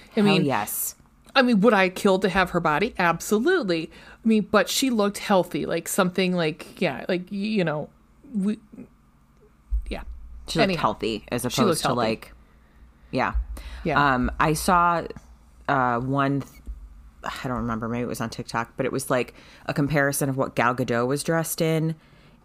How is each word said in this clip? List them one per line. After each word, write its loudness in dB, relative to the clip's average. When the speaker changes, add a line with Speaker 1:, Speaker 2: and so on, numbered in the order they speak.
Speaker 1:
I 2
Speaker 2:
Hell 6
Speaker 1:
mean, 6
Speaker 2:
yes. -2
Speaker 1:
I 8
mean, 4
would 8
I 4
kill 2
to 0
have 2
her 0
body? 0
Absolutely. 0
I -2
mean, 4
but 4
she 0
looked 0
healthy, 0
like, -4
something 0
like, -4
yeah, -2
like, -2
y-, -6
you -2
know, -4
we, -2
yeah. -8
Speaker 2:
She -2
looked 4
Speaker 1:
Anyhow. -2
Speaker 2:
healthy -2
as -4
Speaker 1:
She -4
Speaker 2:
opposed -2
Speaker 1:
looked 0
Speaker 2:
to, 0
Speaker 1:
healthy. 0
Speaker 2:
like, -4
yeah. -2
Speaker 1:
Yeah. 2
Speaker 2:
Um, 0
I 2
saw, 2
uh, 2
one, 0
th-, -18
I -8
don't -4
remember, -4
maybe -4
it -4
was -6
on -4
TikTok, -6
but -2
it -2
was, -4
like, 0
a -4
comparison 0
of -2
what -2
Gal 2
Gadot 0
was -2
dressed -2
in, 0